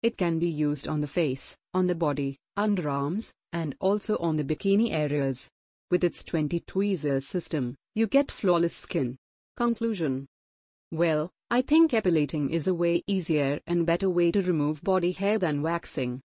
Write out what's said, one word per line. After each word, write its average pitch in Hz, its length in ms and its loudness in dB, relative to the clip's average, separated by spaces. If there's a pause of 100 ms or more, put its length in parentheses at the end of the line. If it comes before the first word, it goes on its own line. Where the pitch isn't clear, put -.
It 226 160 0
can 170 220 0
be 170 80 2
used 151 400 -2
on 151 140 0
the 147 60 -2
face, 143 500 -2 (160)
on 185 140 2
the 175 80 2
body, 143 420 -2 (200)
underarms, 180 760 -2 (180)
and 165 300 -4
also 208 380 0
on 160 180 0
the 147 80 0
bikini 196 480 2
areas. 143 560 0 (420)
With 175 140 2
its - 180 -2
twenty 160 380 -2
tweezers 147 680 0
system, 139 480 -2 (180)
you 220 140 2
get 277 240 2
flawless 170 420 2
skin. 131 440 -4 (400)
Conclusion. 196 680 -2 (680)
Well, 156 360 0 (200)
I 247 120 2
think 320 300 4
epilating 156 580 0
is 165 180 -2
a 185 60 0
way 170 320 0
easier 151 640 0
and 175 180 0
better 175 240 0
way 175 220 2
to 202 100 2
remove 156 420 0
body 185 280 0
hair 196 260 -2
than 147 240 -2
waxing. 143 580 -2 (140)